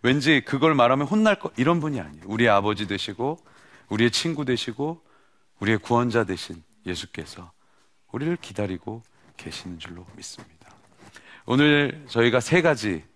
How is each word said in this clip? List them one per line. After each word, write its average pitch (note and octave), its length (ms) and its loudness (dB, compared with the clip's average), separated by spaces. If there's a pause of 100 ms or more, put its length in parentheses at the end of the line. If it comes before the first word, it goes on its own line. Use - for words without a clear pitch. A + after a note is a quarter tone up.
왠지 C#3 420 4
그걸 D3 300 2
말하면 C3+ 320 4
혼날 G#3+ 320 2
거, - 180 -8
이런 D#3+ 240 2
분이 C#3+ 200 -4
아니에요. D2+ 260 -16
우리의 A2 240 2
아버지 G2+ 360 2
되시고 G#2+ 520 -6 (500)
우리의 A2+ 220 2
친구 D3 340 -4
되시고 C3 580 -4 (580)
우리의 G#2 180 2
구원자 A#2 460 0
되신 E2+ 380 -8 (240)
예수께서 F2 680 -12 (600)
우리를 D#3 240 -4
기다리고 G#2 680 -8 (340)
계시는 E2+ 420 -14
줄로 F2 360 -16
믿습니다. - 440 -20 (920)
오늘 C#3+ 580 2
저희가 B2 320 2
세 E3+ 200 2
가지 G#2+ 440 0 (120)